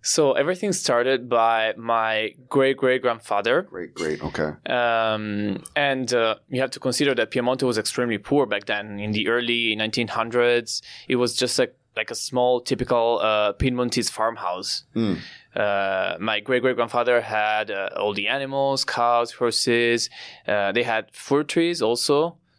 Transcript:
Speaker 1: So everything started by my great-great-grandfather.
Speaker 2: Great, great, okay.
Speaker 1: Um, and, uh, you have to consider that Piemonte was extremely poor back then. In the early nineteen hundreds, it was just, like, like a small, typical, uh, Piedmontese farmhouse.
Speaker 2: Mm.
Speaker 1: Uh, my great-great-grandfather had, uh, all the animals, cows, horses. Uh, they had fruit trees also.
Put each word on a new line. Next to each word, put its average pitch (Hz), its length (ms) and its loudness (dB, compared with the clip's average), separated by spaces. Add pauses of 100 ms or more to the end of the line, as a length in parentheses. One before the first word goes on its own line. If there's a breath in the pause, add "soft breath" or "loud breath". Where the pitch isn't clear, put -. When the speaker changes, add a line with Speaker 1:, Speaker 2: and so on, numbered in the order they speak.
Speaker 1:
So 143 300 4
everything 180 400 0
started 127 560 2
by 113 500 2
my 113 560 0 (140)
great-great-grandfather. 127 1120 2
Speaker 2:
Great, 90 320 -12
great, 78 300 -4
okay. 76 260 -4 (160)
Speaker 1:
Um, 110 960 0 (140)
and, 135 360 0
uh, 113 220 2 (140)
you 127 120 -4
have 131 120 -2
to - 80 -12
consider 139 340 0
that 117 160 0
Piemonte 127 320 0
was 120 160 0
extremely 113 400 -2
poor 143 260 2
back 104 220 -4
then. 104 320 -6
In 107 140 -4
the 104 160 0
early 117 480 0
nineteen 110 320 -2
hundreds, 120 760 0 (260 loud breath)
it 131 80 2
was 120 200 2
just, 127 220 0
like, 123 180 0 (200)
like 113 140 -6
a 117 60 -8
small, 123 440 0
typical, 117 600 0
uh, 107 300 2
Piedmontese 123 580 -2
farmhouse. 101 720 -4 (120)
Speaker 2:
Mm. 101 220 0 (360 loud breath)
Speaker 1:
Uh, 98 640 0
my 107 220 -2
great-great-grandfather 120 800 2
had, 107 500 0
uh, 98 260 -4
all 104 180 0
the 101 120 -4
animals, 135 580 -2
cows, 120 480 0
horses. 117 760 0 (380 loud breath)
Uh, 101 240 0
they 117 100 2
had 113 320 -2
fruit 147 320 0
trees 170 340 0
also. 143 580 0 (200)